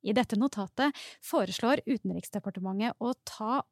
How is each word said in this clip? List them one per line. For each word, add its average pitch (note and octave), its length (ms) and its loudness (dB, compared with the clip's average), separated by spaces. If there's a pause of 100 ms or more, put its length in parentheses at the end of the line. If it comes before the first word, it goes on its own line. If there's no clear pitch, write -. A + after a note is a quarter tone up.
I G#3 100 0
dette A3+ 240 2
notatet C4 540 2 (320)
foreslår A#3+ 640 2
Utenriksdepartementet F#3+ 1120 -2
å A#3+ 140 0 (120)
ta A#3 460 -2